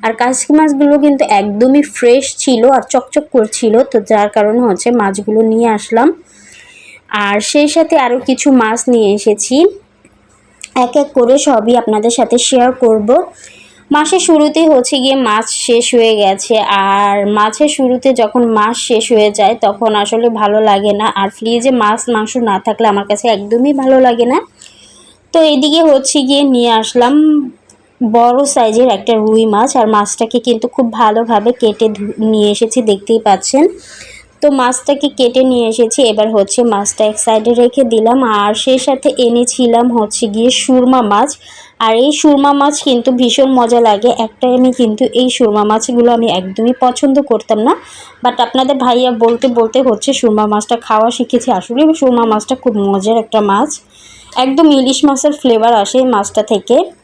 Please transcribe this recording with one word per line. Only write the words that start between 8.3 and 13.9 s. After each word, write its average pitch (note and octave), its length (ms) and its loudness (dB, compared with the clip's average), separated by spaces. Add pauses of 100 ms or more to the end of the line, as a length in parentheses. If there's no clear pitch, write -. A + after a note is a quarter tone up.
মাছ A3 180 -2 (140)
নিয়ে A3 240 2
এসেছি, G#3+ 380 -2 (1300)
এক B3 160 -8
এক C#4 60 -2 (100)
করে B3 180 4 (120)
সবই A#3 340 2
আপনাদের A3 360 -2
সাথে A#3+ 200 0 (100)
শেয়ার A#3+ 220 2 (140)
করব। A3 260 0 (840)